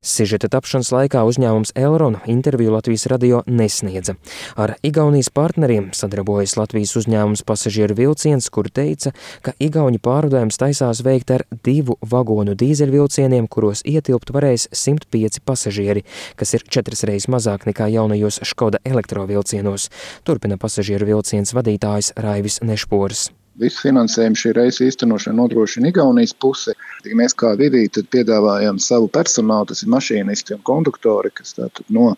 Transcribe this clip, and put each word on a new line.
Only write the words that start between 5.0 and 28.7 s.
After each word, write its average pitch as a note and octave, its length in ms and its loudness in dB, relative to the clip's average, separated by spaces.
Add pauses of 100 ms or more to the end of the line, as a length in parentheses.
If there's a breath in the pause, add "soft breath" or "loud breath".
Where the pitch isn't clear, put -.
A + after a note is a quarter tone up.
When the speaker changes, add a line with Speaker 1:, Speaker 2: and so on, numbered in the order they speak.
Speaker 1:
partneriem B2+ 580 0
sadarbojas G2+ 640 -2
Latvijas G#2+ 400 -2
uzņēmums G#2+ 480 0
Pasažieru G#2 540 0
vilciens, C#3+ 500 0
kur - 220 -4
teica, C#3+ 420 -4 (280 loud breath)
ka - 180 -8
Igauni D3 400 2
pārvadājums C3 640 2
taisās C3 420 0
veikt C3 300 2
ar B2+ 100 0 (220)
divu C3 340 0
vagonu A2 560 0
dīzeļvilcieniem, C3+ 960 2
kuros G#2+ 340 0
ietilpt C3+ 480 -2
varēs C3+ 400 0
simt - 380 -2
pieci A2 320 -2
pasažieri, G2+ 640 -2 (320 loud breath)
kas - 160 -2
ir - 100 0
četras - 400 -4
reizes G2+ 240 -2
mazāk A2+ 380 -2
nekā G#2+ 260 -2
jaunajos G#2+ 540 0
Škoda G#2+ 400 0
elektrovilcienos, G2+ 1040 -4 (340 loud breath)
turpina G2+ 380 -2
Pasažieru G#2 480 -2
vilciens G#2 420 0
vadītājs G#2 640 -2
Raivis G#2 460 -4
Nešpors. G#2 680 -2 (300)
Speaker 2:
Visu A#2+ 240 -2
finansējumu A#2 560 2
šī A#2 160 0
reisa A#2+ 320 2
īstenošana A2+ 480 0
nodrošina A#2 560 2
Igaunijas C3 480 4
puse. C3 380 -2 (260 loud breath)
Tik - 160 -8
mēs A#2+ 160 2
kā A2 240 2
divī B2+ 320 4
tad G#2 240 -4
piedāvājam G#2 640 2